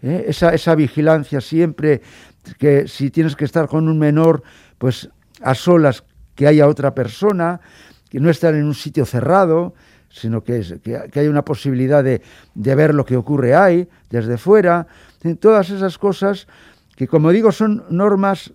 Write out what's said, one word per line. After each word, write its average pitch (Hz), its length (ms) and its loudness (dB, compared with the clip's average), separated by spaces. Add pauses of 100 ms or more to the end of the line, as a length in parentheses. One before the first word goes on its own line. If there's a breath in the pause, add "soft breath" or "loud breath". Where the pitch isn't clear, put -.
¿eh? 151 260 -4
Esa, 170 260 2
esa 165 220 2
vigilancia 151 640 0
siempre, 151 600 -2 (580 loud breath)
que 143 280 2
si 139 240 -6
tienes 160 240 -2
que - 100 -6
estar 156 220 -2
con 156 220 -2
un 160 100 0
menor, 156 460 2 (340 soft breath)
pues, - 320 -4 (320)
a 131 140 0
solas, 160 480 2 (320)
que 143 120 2
haya 151 180 6
otra 143 300 0
persona, 170 640 -2 (500 soft breath)
que - 80 -10
no 147 100 2
estar 160 280 0
en 147 80 -2
un 147 100 -2
sitio 143 320 -4
cerrado, 170 680 0 (360 soft breath)
sino 113 320 -6
que 120 160 -6
es, 87 240 -8
que, 117 180 -10 (120)
que 143 80 -4
haya 151 100 2
una 147 140 -2
posibilidad 135 580 -2
de, 127 200 -2 (340 soft breath)
de 120 180 -2
ver 151 180 2
lo 139 120 0
que 127 120 -2
ocurre 127 380 0
ahí, 175 320 2 (240 soft breath)
desde 117 260 -4
fuera. 175 520 2 (340 soft breath)
En 165 140 -4
todas 202 340 2
esas 190 260 -6
cosas 196 520 -4 (480 soft breath)
que, 127 100 -6
como 160 240 2
digo, 214 220 4
son 214 360 -2
normas 196 680 -2